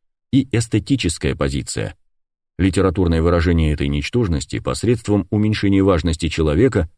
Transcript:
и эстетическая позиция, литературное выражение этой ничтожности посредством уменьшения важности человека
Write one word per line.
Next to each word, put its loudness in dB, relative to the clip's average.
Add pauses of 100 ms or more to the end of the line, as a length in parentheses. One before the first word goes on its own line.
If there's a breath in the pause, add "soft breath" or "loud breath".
(300)
и 2
эстетическая -2
позиция, -6 (640)
литературное 2
выражение 2
этой -2
ничтожности -2
посредством -2
уменьшения 2
важности 0
человека 2